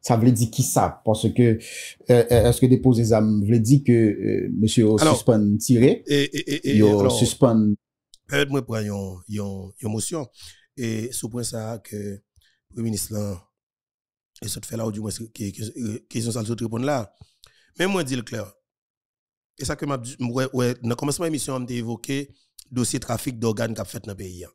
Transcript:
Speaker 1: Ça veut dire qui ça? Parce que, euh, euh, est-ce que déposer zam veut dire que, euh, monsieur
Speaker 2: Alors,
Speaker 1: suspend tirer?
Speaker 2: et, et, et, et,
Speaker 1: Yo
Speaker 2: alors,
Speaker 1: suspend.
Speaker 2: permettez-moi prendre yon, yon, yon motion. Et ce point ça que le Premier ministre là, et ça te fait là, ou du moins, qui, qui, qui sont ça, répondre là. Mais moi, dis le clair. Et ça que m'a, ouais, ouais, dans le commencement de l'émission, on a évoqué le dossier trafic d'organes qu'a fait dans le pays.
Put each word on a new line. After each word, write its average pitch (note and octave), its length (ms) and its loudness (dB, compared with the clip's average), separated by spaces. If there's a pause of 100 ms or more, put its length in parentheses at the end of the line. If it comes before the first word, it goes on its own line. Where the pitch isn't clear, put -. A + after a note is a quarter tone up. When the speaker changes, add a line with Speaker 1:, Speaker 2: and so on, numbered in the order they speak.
Speaker 1:
Ça B2 160 2
veut A#2+ 160 6
dire A2+ 180 2
qui - 120 -2
ça? - 420 0
Parce A2 260 2
que, - 120 2
euh, A2+ 160 4 (500)
euh, A#2+ 400 6
est-ce A#2+ 100 2
que - 60 4
déposer B2 400 4
zam G#2+ 400 2
veut A#2 160 4
dire C3+ 240 4
que, B2 80 4
euh, G#2 680 2
monsieur G#2+ 280 4 (120)
Speaker 2:
Alors, A#2 180 4
Speaker 1:
suspend G#2+ 420 2
tirer? B2+ 480 4
Speaker 2:
et, C#3+ 160 2
et, C#3+ 320 -4
et, C#3+ 160 -4
et, C#3 80 4
Speaker 1:
Yo G#2 220 6
Speaker 2:
alors, G2 120 4
Speaker 1:
suspend. A2+ 640 4 (520)
Speaker 2:
permettez-moi C#3 380 -2
prendre A2 220 -4
yon, G2 420 -8
yon, G2+ 540 -8
yon A2+ 80 -4
motion. A#2 360 -6 (520)
Et A2+ 340 -6
ce - 140 -10
point A#2 160 -8
ça A2+ 420 -10
que - 120 -14
le G2+ 260 -10 (480)
Premier A#2 140 -8
ministre A2 280 -6
là, G2+ 340 -8 (920)
et G#2+ 80 -10
ça G#2+ 100 -8
te G#2+ 60 -16
fait - 140 -10
là, A2+ 80 -4
ou A2+ 40 -2
du G#2 100 -8
moins, G#2+ 100 -6
qui, G#2 420 -10
qui, A2 560 -10
qui A#2+ 140 -6
sont A#2 100 -4
ça, A#2 80 -6
répondre A#2 460 -6
là. C3+ 280 -4 (640)
Mais E3+ 80 0
moi, F#3+ 180 -2
dis C3 120 -6
le B2 60 -6
clair. G#2 300 -12 (1080)
Et C#3 60 -12
ça D3 120 -6
que D3 100 -8
m'a, C#3+ 100 -4 (240)
ouais, B2+ 320 -2
ouais, B2 300 0
dans A#2 80 -2
le A#2+ 40 0
commencement C#3+ 300 -4
de E3 40 -2
l'émission, C#3+ 260 -6
on B2+ 100 -6
a A#2+ 60 -12
évoqué A#2+ 580 -8 (420)
le B2 60 -8
dossier B2 240 -2
trafic A#2+ 380 -6
d'organes A2+ 340 -2
qu'a G#2+ 140 -10
fait - 180 -14
dans G#2+ 80 -12
le G2 40 -12
pays. F#2 280 -14 (100)